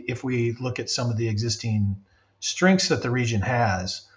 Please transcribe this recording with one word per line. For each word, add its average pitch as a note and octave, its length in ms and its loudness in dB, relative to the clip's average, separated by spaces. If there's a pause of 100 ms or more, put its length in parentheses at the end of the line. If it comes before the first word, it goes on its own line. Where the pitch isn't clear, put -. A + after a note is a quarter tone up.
if A#2+ 160 -6
we A#2+ 380 0
look B2+ 180 -4
at A#2+ 100 -6
some A#2+ 200 -2
of A2+ 80 0
the A2+ 100 0
existing G#2+ 720 0 (420)
strengths - 500 2
that D3 120 0
the B2+ 100 -2
region A#2 300 0
has, G2 760 0